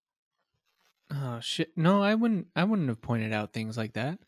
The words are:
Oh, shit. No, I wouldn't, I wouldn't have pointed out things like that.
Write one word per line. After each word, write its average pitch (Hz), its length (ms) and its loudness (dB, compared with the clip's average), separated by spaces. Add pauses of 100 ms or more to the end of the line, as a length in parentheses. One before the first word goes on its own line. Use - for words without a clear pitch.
(1120)
Oh, 131 280 -4
shit. - 380 -4
No, 185 260 6
I 208 120 4
wouldn't, 220 400 0
I 165 80 2
wouldn't 196 260 2
have 113 120 -4
pointed 110 320 0
out 107 200 -2
things 110 240 -6
like 110 160 -4
that. 131 340 -4